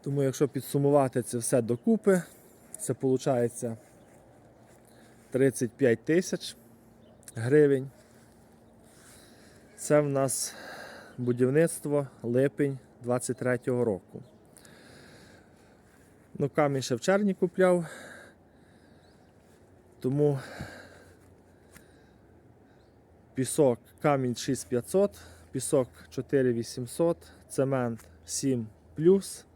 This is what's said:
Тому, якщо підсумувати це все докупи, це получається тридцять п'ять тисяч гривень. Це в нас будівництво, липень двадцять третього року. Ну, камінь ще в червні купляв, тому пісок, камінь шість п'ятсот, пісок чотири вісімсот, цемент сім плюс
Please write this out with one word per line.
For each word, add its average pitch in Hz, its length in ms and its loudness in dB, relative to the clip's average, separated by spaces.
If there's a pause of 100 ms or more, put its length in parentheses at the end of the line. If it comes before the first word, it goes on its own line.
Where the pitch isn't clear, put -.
Тому, 143 200 -2
якщо 135 260 0
підсумувати 139 720 2
це 120 160 -6
все 120 240 2
докупи, 185 600 2 (560)
це - 160 -6
получається 127 840 -2 (1500)
тридцять 131 400 2
п'ять 117 340 2
тисяч - 520 -2 (760)
гривень. 139 560 4 (1900)
Це 151 240 2
в 147 80 -2
нас 135 460 -2 (640)
будівництво, 139 880 0 (160)
липень 135 560 0 (240)
двадцять 123 340 -2
третього 123 480 -2
року. - 380 -6 (2000)
Ну, 143 140 -4
камінь 139 340 0
ще 127 120 -4
в 113 60 -4
червні 196 340 0
купляв, 180 520 0 (2250)
тому 143 380 2 (3000)
пісок, 131 440 2 (240)
камінь 135 340 0
шість - 320 -6
п'ятсот, 185 420 0 (420)
пісок 131 360 0 (220)
чотири 131 420 0
вісімсот, 123 640 -4 (320)
цемент 131 520 -2 (260)
сім 127 400 -4 (280)
плюс 185 500 2 (120)